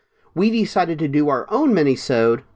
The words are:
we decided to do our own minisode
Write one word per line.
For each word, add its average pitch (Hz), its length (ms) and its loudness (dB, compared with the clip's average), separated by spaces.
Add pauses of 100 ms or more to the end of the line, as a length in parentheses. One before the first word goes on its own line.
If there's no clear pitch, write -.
(360)
we 208 160 2
decided 180 480 -2
to 160 80 -2
do 147 220 0
our 127 200 -2
own 269 240 2
minisode 120 680 0 (120)